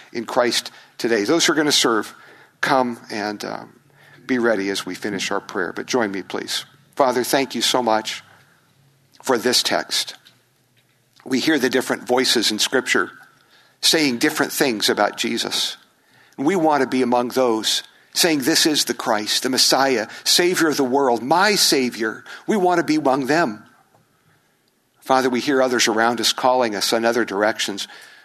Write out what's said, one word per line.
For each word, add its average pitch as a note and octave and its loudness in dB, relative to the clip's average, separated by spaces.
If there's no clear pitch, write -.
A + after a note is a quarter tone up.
in A#2 -8
Christ - 0
today. A2+ 0
Those D#3 2
who F3 4
are D3 0
gonna D3+ 2
serve, A2+ 2
come B2 0
and, G#2 -6
um, - -12
be B2+ 0
ready A2 2
as G2 -4
we F#2 -8
finish G2+ -6
our G2+ -2
prayer. F2+ -6
But - -10
join A2+ 0
me, F#2+ -6
please. - -8
Father, B2 2
thank C3+ 0
you A#2 -4
so B2+ 0
much A2 0
for B2 0
this A#2+ 0
text. - -4
We B2+ -2
hear D#3 2
the B2 0
different B2 -2
voices A#2+ 2
in G#2 -4
Scripture B2 0
saying C#3+ 2
different D3 0
things A#2+ 0
about G#2 0
Jesus. - -4
And C3+ -6
we F#3 2
want D#3 2
to B2+ 2
be C3 0
among B2 2
those A2+ 0
saying, D#3+ 2
"This D3+ 2
is D3 0
the A#2 -4
Christ, G#2+ -2
the C3 -4
Messiah, C3 2
Savior F3 2
of C#3+ 0
the C#3+ 2
world, B2 2
my F#3 2
Savior." A#2 0
We G#3+ 0
want F3+ 2
to E3 0
be D3+ 0
among C#3 0
them. C#3 0
Father, C3 2
we B2 0
hear C3+ 2
others B2 2
around A#2 2
us G#2 2
calling B2+ 0
us - -2
in A2+ 0
other A#2 2
directions. G#2 -2